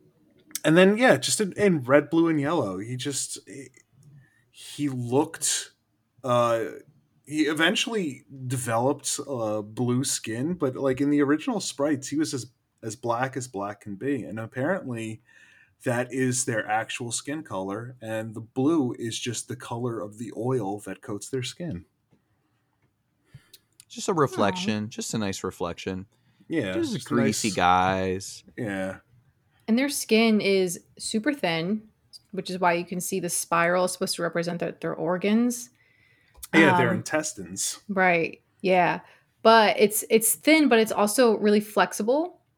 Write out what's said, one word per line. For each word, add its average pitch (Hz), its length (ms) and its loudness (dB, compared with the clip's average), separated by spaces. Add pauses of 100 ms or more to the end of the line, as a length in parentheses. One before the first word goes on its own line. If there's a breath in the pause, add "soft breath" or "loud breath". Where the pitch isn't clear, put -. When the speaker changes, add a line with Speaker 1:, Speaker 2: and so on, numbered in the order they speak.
(640)
Speaker 1:
and 156 120 4
then, 190 220 8
yeah, 240 180 6
just 127 240 -2
in, 196 120 -2
in 185 300 2
Red, 143 280 4
Blue, 165 180 4
and 160 120 2
Yellow, 139 380 -2
he 117 180 -8
just, 131 500 -6
he, 127 220 -16 (800 soft breath)
he - 380 -6
looked, 131 840 -2 (500)
uh, 120 420 2 (640)
he 151 180 -2
eventually 165 800 0 (220)
developed, 123 720 -2 (100)
uh, 110 340 -4
blue 123 420 -2
skin, 127 500 -4
but, 135 220 -2
like, 135 240 -2
in 143 100 2
the 147 120 4
original 151 380 0
sprites, 143 480 -2
he 143 100 -6
was 147 160 -2
as, 123 120 -8 (360)
as 110 140 -10
black 120 400 -2
as 123 120 -6
black 101 320 -8
can 104 140 -12
be. 127 300 -4
And 104 140 -10
apparently 117 840 -6 (600 soft breath)
that 120 280 -2
is 127 320 0
their 113 240 -2
actual 113 420 -4
skin 147 320 -8
color, 107 600 -8
and 110 320 -6
the 110 80 -10
blue 131 560 0
is 113 200 -6
just - 300 -8
the 117 80 -10
color 117 420 -6
of 104 200 -10
the 117 180 -10
oil 110 440 -2
that 95 200 -12
coats - 300 -10
their 131 120 -4
skin. 123 440 -10 (2000 soft breath)
Speaker 2:
Just - 200 -8
a 214 40 0
Speaker 3:
Aw. 185 40 -2
Speaker 2:
reflection, 107 760 0
just - 240 -8
a 120 40 -4
nice 101 240 -4
reflection. 92 640 -6 (440)
Speaker 1:
Yeah, 120 260 -2
Speaker 2:
Just 320 180 -2
Speaker 1:
just 170 140 -6
a - 20 -16
Speaker 2:
greasy 117 400 0
Speaker 1:
nice 95 80 -2
Speaker 2:
guys. 92 880 0 (140)
Speaker 1:
Yeah. 98 380 -6 (720)
Speaker 3:
And 226 100 2
their 277 100 0
skin 226 520 2
is 190 400 2 (180)
super 226 340 -2
thin, 180 500 -2 (500)
which 185 180 -8
is 185 80 -6
why 175 140 4
you 175 120 0
can 180 160 -8
see 190 200 -4
the 170 100 -4
spiral 175 540 2
is 180 80 -2
supposed - 240 -4
to 175 60 -6
represent 170 360 -4
their, 170 140 -4
their 160 220 -6
organs. 208 760 0 (840)
Speaker 1:
Yeah, 156 240 8
their 117 140 4
Speaker 3:
Um, 117 60 0
Speaker 1:
intestines. 101 840 -6 (100)
Speaker 3:
Right. 180 540 2 (200)
Yeah. 180 380 4 (420 soft breath)
But 220 360 8
it's, - 320 2
it's 220 240 4
thin, 302 340 6
but 226 120 6
it's 220 100 2
also 208 480 4
really 208 220 4
flexible, 220 800 0 (180)